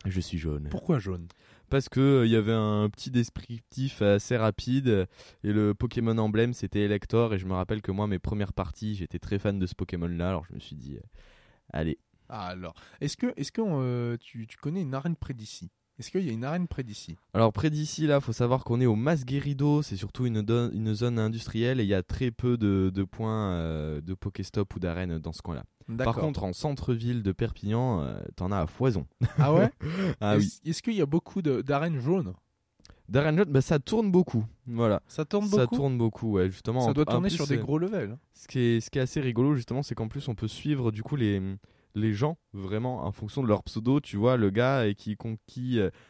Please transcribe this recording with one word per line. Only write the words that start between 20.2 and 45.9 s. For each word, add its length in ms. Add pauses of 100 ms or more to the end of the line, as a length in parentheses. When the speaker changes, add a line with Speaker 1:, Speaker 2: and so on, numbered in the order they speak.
Speaker 1:
une 160
do-, 320
une 220
zone 240
industrielle 600
et 40
il 40
y 60
a 80
très 280
peu 260
de, 360
de 120
points, 480
euh, 480
de 140
Pokéstop 600
ou 60
d'arène 380
dans 160
ce 80
coin-là. 220 (240)
Speaker 2:
D'accord. 260
Speaker 1:
Par 100
contre, 200
en 100
centre-ville 680
de 100
Perpignan, 680
euh, 180 (180)
t'en 140
as 100
à 60
foison. 400 (320)
Speaker 2:
Ah 140
ouais ? 180 (100)
Speaker 1:
<laughs> 420
Ah 160
Speaker 2:
Est-ce, 60 (200)
Speaker 1:
oui. 60
Speaker 2:
est-ce 120
qu'il 120
y 80
a 40
beaucoup 360
de, 180
d'arènes 400
jaunes ? 320 (800)
Speaker 1:
D'arènes 260
jaunes, 160
bah, 80
ça 180
tourne 320
beaucoup, 360 (200)
voilà. 420
Speaker 2:
Ça 180
tourne 200
Speaker 1:
Ça 200
Speaker 2:
beaucoup ? 100
Speaker 1:
tourne 220
beaucoup, 340
ouais, 180
justement. 300
Speaker 2:
Ça 100
Speaker 1:
En, 40
Speaker 2:
doit 120
Speaker 1:
en 60
Speaker 2:
tourner 160
Speaker 1:
plus, 80
Speaker 2:
sur 100
des 120
Speaker 1:
euh, 40
Speaker 2:
gros 160
levels, 340
hein. 60 (140)
Speaker 1:
ce 160
qui 100
est, 220
ce 100
qui 80
est 40
assez 180
rigolo, 340
justement, 280
c'est 120
qu'en 140
plus, 200
on 60
peut 140
suivre, 420
du 120
coup, 140
les, 240 (540)
les 200
gens, 240 (160)
vraiment, 500
en 80
fonction 300
de 60
leur 160
pseudo. 360
Tu 160
vois, 220
le 100
gars, 340
euh, 120
qui 220
conquit, 640
euh, 120 (200)